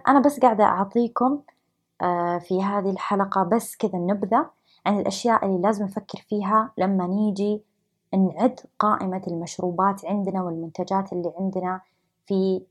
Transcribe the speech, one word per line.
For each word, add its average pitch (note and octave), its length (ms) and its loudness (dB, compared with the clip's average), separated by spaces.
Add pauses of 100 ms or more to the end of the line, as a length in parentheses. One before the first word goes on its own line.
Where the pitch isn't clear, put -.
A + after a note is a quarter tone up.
أنا C#4 120 6
بس C#4 200 4
قاعدة G#3+ 240 4
أعطيكم، A#3+ 760 0 (600)
آه، F3 360 0
في F#3 260 -2
هذه G3 260 0
الحلقة G3 540 0
بس A3 320 -2
كذا G3 240 -2
نبذة G3+ 520 0 (340)
عن G3+ 140 2
الأشياء G#3+ 460 0
اللي F#3+ 160 0
لازم G#3 240 2
نفكر - 440 -10
فيها G#3+ 480 0
لما F#3 300 2
نيجي G#3 560 0 (500)
نعد F#3+ 460 2 (200)
قائمة F#3+ 480 0
المشروبات F3+ 760 -2
عندنا F#3+ 380 -2
والمنتجات F3 680 -4
اللي F3 260 -4
عندنا F#3 420 -4 (440)
في F#3+ 460 0